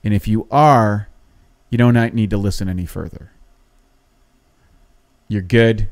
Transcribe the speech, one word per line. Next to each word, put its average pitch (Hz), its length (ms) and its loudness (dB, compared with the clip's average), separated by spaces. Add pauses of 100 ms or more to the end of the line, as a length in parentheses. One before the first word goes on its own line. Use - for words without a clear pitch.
And 104 100 0
if 101 140 -2
you 107 220 -2
are, 117 600 2 (600)
you 117 80 -4
don't 120 360 2
need 110 160 -2
to 107 80 -4
listen 95 320 -4
any 90 160 -6
further. - 460 -16 (2000)
You're 104 140 -4
good. 113 500 2